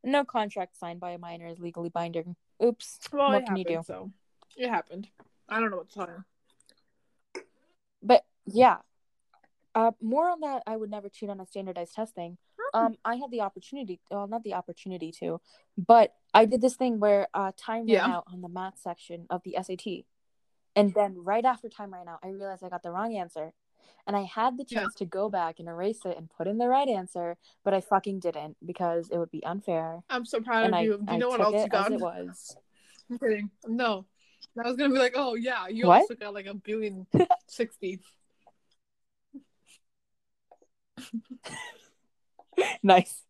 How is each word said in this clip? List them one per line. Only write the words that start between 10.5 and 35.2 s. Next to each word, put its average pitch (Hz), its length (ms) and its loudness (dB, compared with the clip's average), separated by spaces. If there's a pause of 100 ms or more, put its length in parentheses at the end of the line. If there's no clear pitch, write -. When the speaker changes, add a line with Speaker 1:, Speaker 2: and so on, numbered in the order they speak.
Speaker 1:
I 220 100 -6
would 214 140 -8
never 208 180 -10
cheat 202 200 -12
on 196 120 -10
a 185 60 -14
standardized 185 480 -10
testing. 180 440 -10 (200)
Speaker 2:
Hmm. 427 280 0
Speaker 1:
Um, 226 180 -2
I 233 120 -2
had 262 140 -10
the 233 120 -4
opportunity, 196 580 -8 (100)
well, 202 160 -6
not 226 160 -8
the 202 120 -6
opportunity 175 680 -10
to, 170 200 -6 (360)
but 220 380 8 (200)
I 220 120 12
did 226 140 0
this 247 160 2
thing 247 240 0
where, 202 340 4
uh, 190 220 -2
time 226 300 -6
ran 220 80 6
Speaker 2:
Yeah. 190 140 4
Speaker 1:
out 175 240 -2
on 180 80 -14
the 180 80 -14
math 185 300 -10
section 170 520 -12
of 180 140 -4
the 185 120 -8
S 185 140 -4
A 185 60 -4
T. 185 300 -10 (680)
And 202 200 4
then 196 280 0
right 208 220 0
after 240 240 2
time 202 260 -14
ran 180 140 -16
out, 165 140 -14
I 190 60 -12
realized 196 360 -10
I 180 40 -12
got 180 140 -10
the 175 80 -10
wrong 214 260 -4
answer. 170 360 -8 (540)
And 202 100 -2
I 202 60 0
had 226 360 -2
the 269 100 -10
Speaker 2:
Yeah. 226 120 -2
Speaker 1:
chance 196 160 -4
to 196 100 -6
go 190 220 -2
back 175 300 -2
and 170 100 -12
erase 185 360 -4
it 180 120 -6
and 160 140 -16
put - 160 -6
in 208 120 0
the 240 100 2
right 269 200 4
answer, 180 480 -4 (260)
but 196 120 2
I 190 60 2
fucking 190 400 0
didn't 156 440 -6
because 170 460 -2
it 170 80 0
would 170 120 -2
be - 140 -8
unfair. 165 640 -4
Speaker 2:
I'm 247 160 -4
so 233 160 -4
proud 226 240 2
Speaker 1:
And 202 100 4
Speaker 2:
of 175 40 4
Speaker 1:
I, 175 40 2
Speaker 2:
you. 220 160 2
Do 208 40 -8
you 208 60 -6
Speaker 1:
I 233 100 -2
Speaker 2:
know 247 100 0
what 247 100 0
Speaker 1:
took 202 80 4
Speaker 2:
else 214 100 4
Speaker 1:
it 214 80 2
Speaker 2:
you 208 60 -2
got? 202 160 4
Speaker 1:
as 233 60 2
it 247 80 0
was. 180 560 -8 (540)
Speaker 2:
I'm 240 80 -8
kidding. 208 320 -2 (160)
No. 226 400 -2 (560)
I 233 60 -4
was 254 80 -2
gonna 277 160 4
be 262 60 4
like, 247 160 4
"Oh, 262 200 0